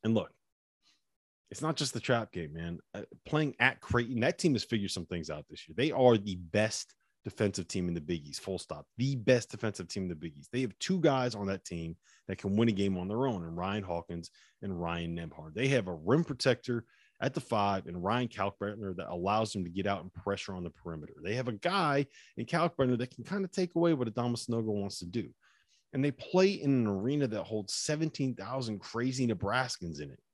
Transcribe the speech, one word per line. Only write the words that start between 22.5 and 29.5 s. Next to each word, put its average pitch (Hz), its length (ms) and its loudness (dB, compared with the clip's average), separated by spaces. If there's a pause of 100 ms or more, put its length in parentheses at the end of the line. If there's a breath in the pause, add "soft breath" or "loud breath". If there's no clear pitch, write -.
that 123 160 -4
can 120 100 -12
kinda 190 240 -4
take 180 260 -2
away 170 180 6
what 127 160 2
Adama 120 280 0
Sanogo 113 300 -2
wants 101 340 -2
to 90 60 -8
do. 90 220 -4 (640 soft breath)
And 135 100 0
they 143 100 2
play 185 400 4
in 147 180 0
an 127 160 4
arena 120 400 0
that 107 180 -4
holds 107 300 -4
seventeen 151 640 -2
thousand 113 420 -4
crazy 127 480 -2
Nebraskans 98 720 0